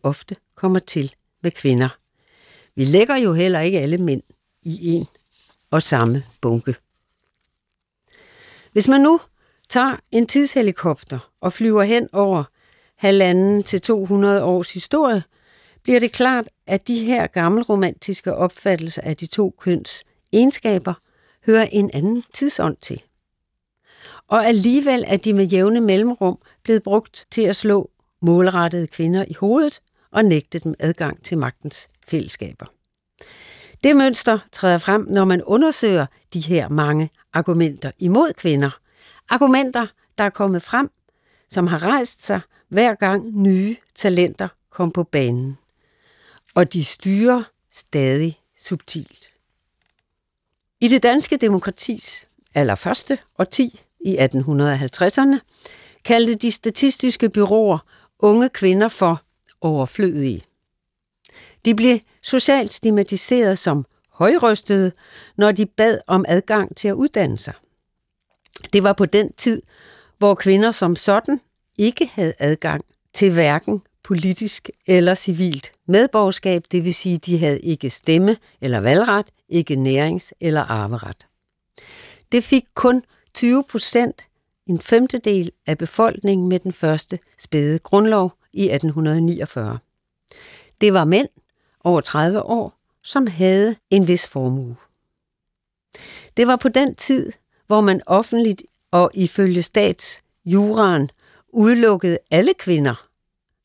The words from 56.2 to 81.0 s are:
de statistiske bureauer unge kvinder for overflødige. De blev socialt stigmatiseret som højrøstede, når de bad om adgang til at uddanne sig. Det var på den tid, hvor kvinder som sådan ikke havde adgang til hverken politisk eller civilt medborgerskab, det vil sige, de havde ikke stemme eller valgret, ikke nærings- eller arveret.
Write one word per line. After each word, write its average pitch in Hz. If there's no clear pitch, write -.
de 226
statistiske 240
bureauer 208
unge 220
kvinder 196
for 170
overflødige. 143
De 226
blev 233
socialt 262
stigmatiseret 208
som 147
højrøstede, 208
når 208
de 202
bad 220
om 185
adgang 196
til 214
at 196
uddanne 170
sig. -
Det 202
var 196
på 196
den 208
tid, -
hvor 202
kvinder 196
som 175
sådan 226
ikke 240
havde 170
adgang 151
til 196
hverken 165
politisk 185
eller 180
civilt 170
medborgerskab, 196
det 175
vil 175
sige, 180
de 170
havde 147
ikke 143
stemme 185
eller 123
valgret, 202
ikke 165
nærings- 139
eller 156
arveret. 107